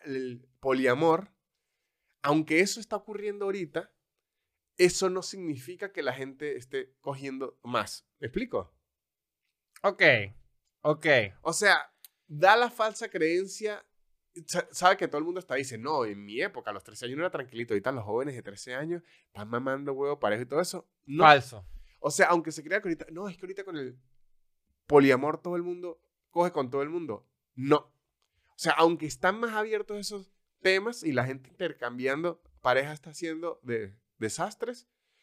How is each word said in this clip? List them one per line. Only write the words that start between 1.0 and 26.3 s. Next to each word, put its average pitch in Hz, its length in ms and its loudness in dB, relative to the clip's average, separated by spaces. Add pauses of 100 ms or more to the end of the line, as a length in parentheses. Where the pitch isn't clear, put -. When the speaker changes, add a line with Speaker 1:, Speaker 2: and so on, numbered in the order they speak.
Speaker 1:
Aunque 156 400 2
eso 196 200 0
está 214 160 -8
ocurriendo 202 500 -8
ahorita, 190 440 -6 (840)
eso 180 320 4
no 185 140 -2
significa 175 680 -10
que 165 100 -8
la 131 100 -2
gente 135 460 -8
esté 127 420 -10
cogiendo 135 640 -10
más. 120 440 -6 (120)
¿Me 131 80 -10
explico? 127 480 -6 (1080)
Speaker 2:
Ok, 196 200 2 (800)
ok. 151 240 0 (340)
Speaker 1:
O 165 140 -4
sea, 190 240 4 (480)
da 180 300 6
la 240 140 4
falsa 220 380 -4
creencia. 190 760 -2 (640)
Sa-, - 260 -4
sabe 190 280 4
que 175 100 -2
todo 147 100 -4
el 156 60 -4
mundo 175 160 -6
está 135 140 -8
dice, 127 240 -6
"No, 135 260 -2
en 101 180 -8
mi 107 200 -6
época, 151 280 -8
a 101 40 -8
los 95 100 -14
trece 107 220 -14
años 127 100 -8
no 156 60 -4
era 180 80 -2
tranquilito. 120 420 -8
Ahorita 101 200 -2
los 120 120 -6
jóvenes 127 300 -4
de 113 80 -12
trece 101 320 -14
años 165 280 -6 (260)
están 104 200 -14
mamando 135 460 -4
huevo 143 260 -2
parejo 107 220 0
y 127 40 -8
todo 139 140 -2
eso". 180 260 -6 (200)
No. 151 180 2
Speaker 2:
Falso. 127 420 8 (340)
Speaker 1:
O 143 100 -2
sea, 175 160 4
aunque 160 260 2
se 156 120 -12
crea 185 180 -2
que 190 60 -6
ahorita, 160 240 -6
"No, 190 160 -10
es 175 80 -12
que - 100 -18
ahorita 190 180 -12
con 185 120 -12
el 127 220 -10 (880)
poliamor 143 540 6
todo 175 160 -6
el 175 60 -2
mundo 175 380 -10 (300)